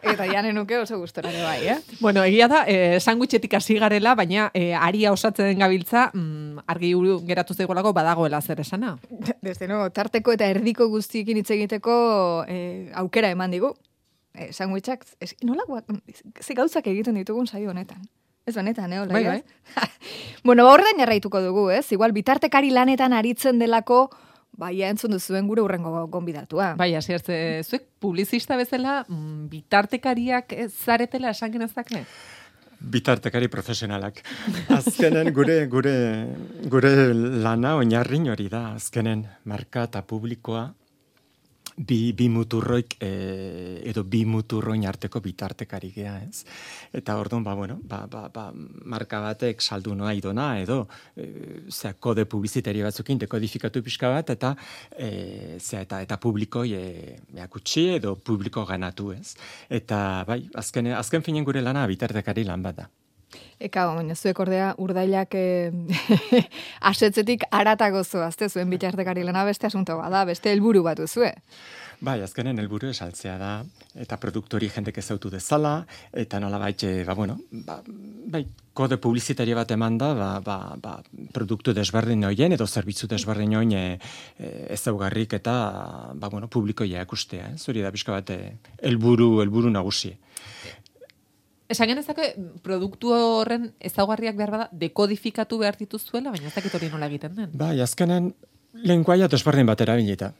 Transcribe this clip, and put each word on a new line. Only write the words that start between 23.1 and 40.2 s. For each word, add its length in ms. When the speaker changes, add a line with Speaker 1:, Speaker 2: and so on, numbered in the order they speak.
Speaker 1:
aritzen 460
delako, 500
ba, 140
ia 160
entzun 220
duzuen 360
gure 140
hurrengo 460
gonbidatua. 680
Speaker 2:
Bai, 200
hasi 180
hartze, 500
zuek 220
publizista 580
bezala, 500
mm, 400
bitartekariak 1040
ez 220
zaretela 580
esan 220
genezake? 480
Speaker 3:
Bitartekari 680
profesionalak. 760
Azkenen 640
gure, 340
gure, 280
gure 240
lana 600
oinarrin 540
hori 200
da. 260
Azkenen 500
marka 420
eta 180
publikoa 680